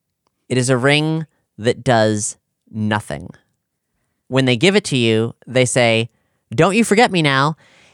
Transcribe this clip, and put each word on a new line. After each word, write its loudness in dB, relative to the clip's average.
It -4
is -2
a 2
ring 0
that -2
does 0
nothing. -6
When 0
they 0
give 2
it 0
to -4
you, 0
they 0
say, 2
"Don't 2
you 2
forget 2
me 0
now. 0